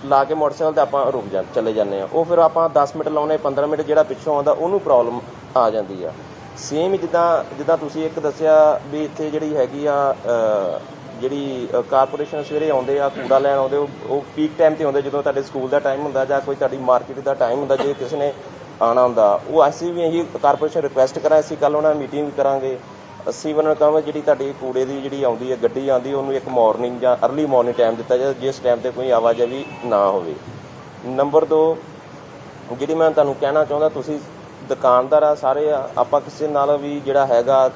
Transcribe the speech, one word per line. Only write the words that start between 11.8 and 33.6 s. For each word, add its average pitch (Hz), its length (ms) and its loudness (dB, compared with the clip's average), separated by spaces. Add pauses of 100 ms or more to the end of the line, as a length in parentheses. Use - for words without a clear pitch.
ਕਾਰਪੋਰੇਸ਼ਨ 143 600 0
ਸਵੇਰੇ 151 280 -2
ਆਉਂਦੇ 135 300 0
ਆ, 139 80 2
ਕੂੜਾ 135 300 2
ਲੈਣ 139 200 2
ਆਉਂਦੇ, 135 180 0
ਉਹ, 143 120 0 (200)
ਉਹ 139 160 -2 (120)
ਪੀਕ 156 220 0
ਟਾਈਮ 156 140 6
'ਤੇ 156 120 -4
ਆਉਂਦੇ, 139 180 0
ਜਦੋਂ 139 200 -2
ਤੁਹਾਡੇ 139 200 0
ਸਕੂਲ 131 260 -6
ਦਾ 143 100 2
ਟਾਈਮ 139 240 -2
ਹੁੰਦਾ 135 220 -2
ਜਾਂ 139 160 0
ਕੋਈ 139 160 -4
ਤੁਹਾਡੀ 131 200 -2
ਮਾਰਕੀਟ 127 440 0
ਦਾ 135 140 -2
ਟਾਈਮ 127 240 0
ਹੁੰਦਾ, 135 180 0
ਜੇ 139 180 0
ਕਿਸੇ 135 220 -8
ਨੇ 143 160 0 (500)
ਆਉਣਾ 117 200 4
ਹੁੰਦਾ, 110 460 4
ਉਹ 147 200 6
ਅਸੀਂ 170 240 -4
ਵੀ 170 100 -2
ਇਹੀ 165 220 0 (180)
ਕਾਰਪੋਰੇਸ਼ਨ 147 380 2
ਰਿਕੁਐਸਟ 131 380 0
ਕਰਾਂ, 156 220 4
ਅਸੀਂ 147 160 -4
ਕੱਲ੍ਹ 147 200 2
ਉਹਨਾਂ 151 140 2
ਨਾਲ 151 80 0
ਮੀਟਿੰਗ 143 280 -4
ਵੀ 139 100 -8
ਕਰਾਂਗੇ। 135 420 0 (500)
ਅਸੀਂ 151 260 -4
ਉਹਨਾਂ 156 100 2
ਨੂੰ 156 120 2
ਕਹਾਂਗੇ 151 260 4
ਜਿਹੜੀ 147 180 -4
ਤੁਹਾਡੀ 139 400 0
ਕੂੜੇ 131 240 -2
ਦੀ 139 160 -6
ਜਿਹੜੀ 139 220 -6
ਆਉਂਦੀ 123 300 0
ਹੈ, 123 100 -4
ਗੱਡੀ 135 260 0
ਆਉਂਦੀ, 127 240 0
ਉਹਨੂੰ 139 220 -2
ਇੱਕ 135 140 -4
ਮਾਰਨਿੰਗ 120 520 2
ਜਾਂ 123 260 2
ਅਰਲੀ 147 200 0
ਮਾਰਨਿੰਗ 123 280 2
ਟਾਈਮ 117 200 2
ਦਿੱਤਾ 120 220 -2
ਜਾਏ, 135 180 0
ਜਿਸ 127 240 -4
ਟਾਈਮ 120 200 0
'ਤੇ 123 120 -4
ਕੋਈ 127 200 -4
ਆਵਾਜਾਈ 120 540 2 (200)
ਨਾ 101 220 2
ਹੋਵੇ। 90 280 0 (720)
ਨੰਬਰ 143 380 2
ਦੋ, 156 340 2 (920)
ਜਿਹੜੀ 143 220 -4
ਮੈਂ 160 160 4
ਤੁਹਾਨੂੰ 147 240 2
ਕਹਿਣਾ 143 300 2